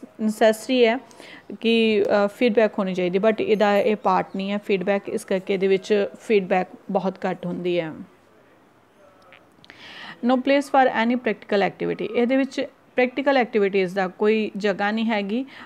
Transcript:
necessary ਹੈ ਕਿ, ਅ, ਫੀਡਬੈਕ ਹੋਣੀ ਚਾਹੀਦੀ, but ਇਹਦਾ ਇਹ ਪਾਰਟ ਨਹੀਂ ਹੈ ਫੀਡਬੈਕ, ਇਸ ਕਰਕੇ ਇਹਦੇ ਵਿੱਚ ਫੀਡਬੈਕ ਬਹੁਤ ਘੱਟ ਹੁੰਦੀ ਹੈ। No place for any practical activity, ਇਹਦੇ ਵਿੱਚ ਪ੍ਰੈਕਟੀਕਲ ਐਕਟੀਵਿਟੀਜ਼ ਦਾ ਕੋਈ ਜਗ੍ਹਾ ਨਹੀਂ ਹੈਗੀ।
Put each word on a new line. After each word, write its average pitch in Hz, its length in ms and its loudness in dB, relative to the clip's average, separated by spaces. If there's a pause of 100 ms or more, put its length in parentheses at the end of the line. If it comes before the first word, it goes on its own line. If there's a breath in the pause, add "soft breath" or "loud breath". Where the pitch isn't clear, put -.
(240)
necessary 220 600 2
ਹੈ 226 140 2 (640 loud breath)
ਕਿ, 226 420 2
ਅ, 202 240 2
ਫੀਡਬੈਕ 214 520 2
ਹੋਣੀ 190 140 -4
ਚਾਹੀਦੀ, 180 260 -2
but 220 200 2
ਇਹਦਾ 202 380 2
ਇਹ 214 180 2
ਪਾਰਟ 185 400 0
ਨਹੀਂ 190 160 -6
ਹੈ 202 60 -2
ਫੀਡਬੈਕ, 196 520 -2
ਇਸ - 160 -6
ਕਰਕੇ 190 280 -2
ਇਹਦੇ 190 140 0
ਵਿੱਚ 196 400 0 (140)
ਫੀਡਬੈਕ 190 460 0 (240)
ਬਹੁਤ 190 260 -2 (120)
ਘੱਟ 180 160 -8
ਹੁੰਦੀ 175 340 -4
ਹੈ। 160 120 -6 (2250 loud breath)
No 247 80 4
place 269 320 2
for 269 240 4 (140)
any 233 120 0
practical 208 540 -2
activity, 170 460 -6
ਇਹਦੇ 240 200 2
ਵਿੱਚ 269 300 -2 (300)
ਪ੍ਰੈਕਟੀਕਲ 269 420 2
ਐਕਟੀਵਿਟੀਜ਼ 196 580 0
ਦਾ 190 120 0
ਕੋਈ 214 500 0
ਜਗ੍ਹਾ 202 340 -2
ਨਹੀਂ 220 140 -2
ਹੈਗੀ। 220 400 -2 (200 loud breath)